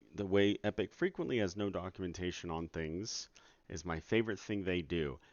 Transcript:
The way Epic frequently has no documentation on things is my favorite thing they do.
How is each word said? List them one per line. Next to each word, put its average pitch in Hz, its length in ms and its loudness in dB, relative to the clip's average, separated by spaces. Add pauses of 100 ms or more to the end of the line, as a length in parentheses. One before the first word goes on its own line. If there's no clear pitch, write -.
(140)
The 101 120 -2
way 101 380 6
Epic 107 300 0
frequently 175 440 0
has 95 180 2
no 101 140 0
documentation 90 800 -4
on 82 180 -2
things 85 600 -4 (400)
is 87 160 -8
my 82 160 -2
favorite 110 380 2
thing 104 260 -4
they 90 180 2
do. 76 360 -2 (140)